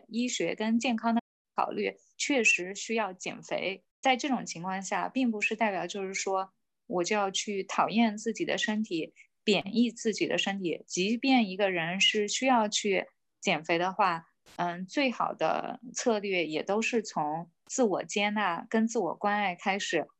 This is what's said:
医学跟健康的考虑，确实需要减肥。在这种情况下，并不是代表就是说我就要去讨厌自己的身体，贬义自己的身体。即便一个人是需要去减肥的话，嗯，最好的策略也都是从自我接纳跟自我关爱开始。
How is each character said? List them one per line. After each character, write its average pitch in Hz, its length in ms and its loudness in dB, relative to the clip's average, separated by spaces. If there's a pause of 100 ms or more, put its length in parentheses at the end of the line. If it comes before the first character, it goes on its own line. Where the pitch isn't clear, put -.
医 233 180 -2
学 175 260 -2
跟 226 240 0
健 240 180 0
康 226 200 0
的 233 60 0 (340)
考 - 160 0
虑， 190 260 -4 (200)
确 262 260 2
实 190 320 2
需 - 180 -6
要 208 200 -2
减 - 280 -10
肥。 - 420 -4 (160)
在 262 160 4
这 285 140 -2
种 190 160 -2
情 170 160 -10
况 190 220 -4
下， 180 260 -2
并 254 220 0
不 208 100 -4
是 220 140 0
代 214 160 2
表 175 160 -2
就 196 180 -6
是 190 80 -6
说 190 380 -2 (340)
我 175 180 0
就 214 120 0
要 196 160 2
去 196 320 -2
讨 - 260 2
厌 214 260 4
自 220 160 -4
己 180 140 -4
的 160 140 0
身 214 240 0
体， 170 320 -6 (280)
贬 196 320 2
义 233 140 4
自 226 240 -2
己 170 140 0
的 175 100 0
身 196 220 0
体。 175 260 -4
即 202 320 0
便 247 320 4
一 185 80 -8
个 196 140 2
人 175 280 -2
是 208 280 2
需 - 180 -2
要 233 220 6
去 202 400 0 (320)
减 165 260 0
肥 170 140 2
的 185 120 0
话， 180 360 0 (300)
嗯， 175 280 -4
最 269 240 0
好 - 240 -2
的 - 460 -2 (160)
策 220 240 0
略 190 260 0
也 156 160 -2
都 202 180 0
是 220 220 0
从 160 480 -4 (160)
自 - 180 0
我 180 200 2
接 202 260 -2
纳 202 400 0
跟 220 160 2
自 226 140 0
我 180 160 0
关 208 200 0
爱 196 200 0
开 196 240 0
始。 160 280 0 (120)